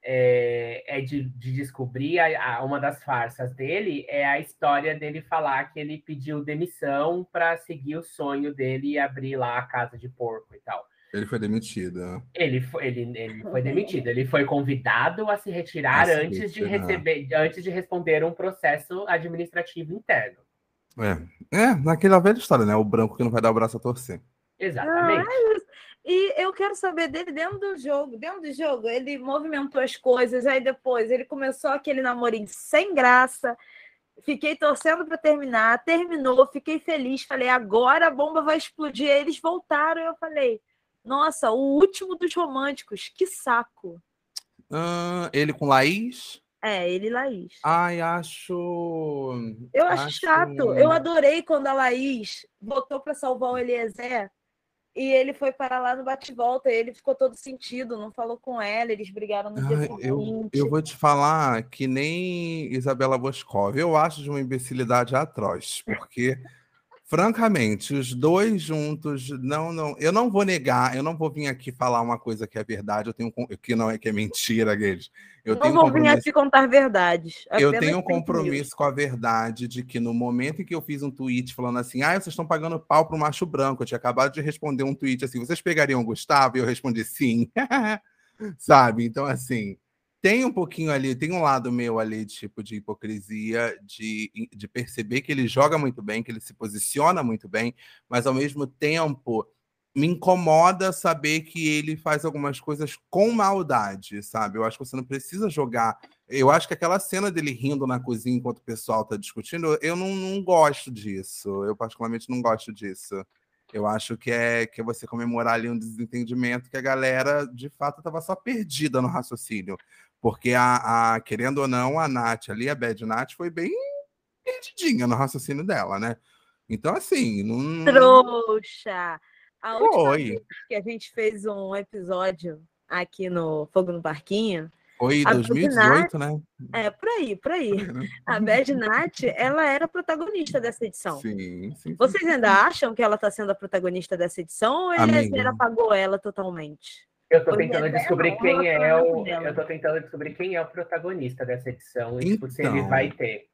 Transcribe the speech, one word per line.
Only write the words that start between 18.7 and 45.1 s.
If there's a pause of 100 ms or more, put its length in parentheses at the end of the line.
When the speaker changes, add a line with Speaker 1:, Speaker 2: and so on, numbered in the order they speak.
Speaker 1:
administrativo
interno. (600)
Speaker 2:
É.
É,
naquela
velha
história,
né?
O
branco
que
não
vai
dar
o
braço
a
torcer. (360)
Speaker 1:
Exatamente.
Speaker 3:
Não,
é
isso. (400)
E
eu
quero
saber
dele
dentro
do
jogo.
Dentro
do
jogo,
ele
movimentou
as
coisas,
aí
depois
ele
começou
aquele
namorinho
sem
graça. (640)
Fiquei
torcendo
pra
terminar,
terminou,
fiquei
feliz,
falei,
"Agora
a
bomba
vai
explodir."
Aí
eles
voltaram
e
eu
falei, (420)
"Nossa,
o (180)
último
dos
românticos,
que
saco." (680)
Speaker 2:
Ah,